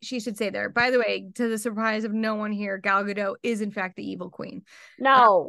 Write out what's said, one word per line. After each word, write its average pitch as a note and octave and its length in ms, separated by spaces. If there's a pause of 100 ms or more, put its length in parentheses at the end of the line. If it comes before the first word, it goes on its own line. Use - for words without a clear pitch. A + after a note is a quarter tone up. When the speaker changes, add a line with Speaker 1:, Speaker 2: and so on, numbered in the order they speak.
Speaker 1:
she B3+ 180
should G#3+ 160
stay G#3 140
there. G3+ 180
By A#3+ 240
the B3+ 80
way, G3 360
to A#3+ 120
the A3+ 100
surprise G#3+ 460
of A3 80
no A3 240
one G#3+ 160
here, G3+ 260
Gal G3 280
Gadot G3+ 380
is, A#3 180
in G#3+ 100
fact, F#3 240
the - 160
evil F#3 180
queen. - 360 (340)
Speaker 2:
No. C4+ 120 (380)